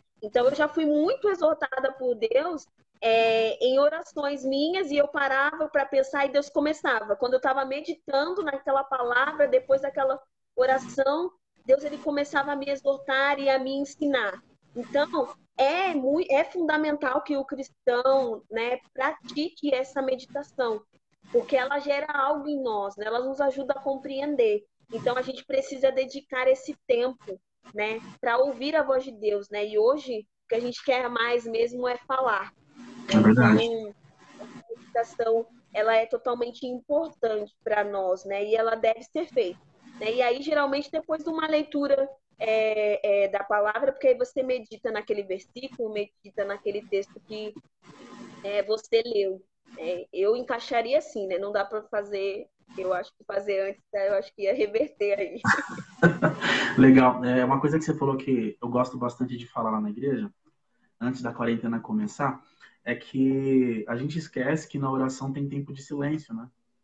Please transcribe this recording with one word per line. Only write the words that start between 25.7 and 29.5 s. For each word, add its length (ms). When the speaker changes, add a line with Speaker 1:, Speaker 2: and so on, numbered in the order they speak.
Speaker 1:
dedicar 560
esse 280
tempo, 540
né, 260
pra 180
ouvir 360
a 80
voz 220
de 80
Deus, 380